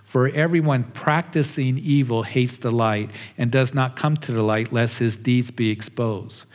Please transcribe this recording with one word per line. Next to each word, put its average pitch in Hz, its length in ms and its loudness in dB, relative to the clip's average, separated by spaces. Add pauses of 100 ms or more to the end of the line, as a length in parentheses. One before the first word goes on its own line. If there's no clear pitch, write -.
"For 127 240 2
everyone 151 640 2
practicing 151 840 0
evil 135 440 2
hates 123 360 -2
the 120 120 -4
light 107 400 0 (280)
and 120 120 0
does 131 220 2
not 127 240 0
come 151 220 0
to 131 140 -6
the 113 100 2
light 110 280 0
lest 117 280 0
his 113 180 0
deeds 123 340 2
be 113 200 0
exposed." 107 720 -6 (100)